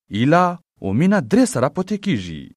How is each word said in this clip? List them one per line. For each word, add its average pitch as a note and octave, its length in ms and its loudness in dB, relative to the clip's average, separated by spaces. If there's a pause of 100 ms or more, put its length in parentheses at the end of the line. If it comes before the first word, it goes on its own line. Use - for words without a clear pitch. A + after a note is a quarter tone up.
(100)
ایله D3 340 2 (380)
او F#2+ 100 -4
مینه F#3 280 2
درې G3 240 2 (100)
سره B2+ 140 0
پوتې F#3 360 -4
کیږي. F2+ 380 -4 (140)